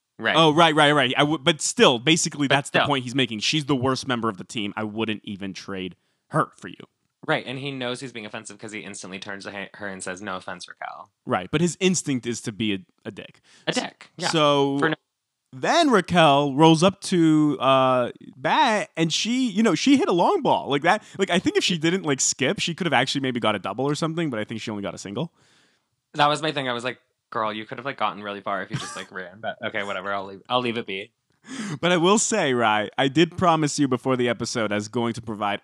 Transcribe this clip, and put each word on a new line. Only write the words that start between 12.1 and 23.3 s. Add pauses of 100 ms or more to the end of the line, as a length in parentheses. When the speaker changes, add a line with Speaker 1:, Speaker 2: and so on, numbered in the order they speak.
Speaker 2:
is
to
be
a, (260)
a
dick. (260)
Speaker 1:
A
dick,
yeah.
Speaker 2:
So
Speaker 1:
For
no- (580)
Speaker 2:
then
Raquel
rolls
up
to,
uh, (240)
bat,
and
she,
you
know,
she
hit
a
long
ball.
Like
that, (160)
like,
I
think
if
she
didn't,
like,
skip,
she
could
have
actually
maybe